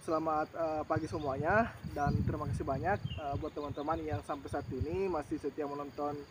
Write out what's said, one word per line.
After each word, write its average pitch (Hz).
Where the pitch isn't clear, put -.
Selamat, 156
eh, 156
pagi 160
semuanya, 156
dan 143
terima 151
kasih 147
banyak, 151
eh, 147
buat 151
teman-teman 147
yang 147
sampai 143
saat 143
ini 160
masih 151
setia 147
menonton 143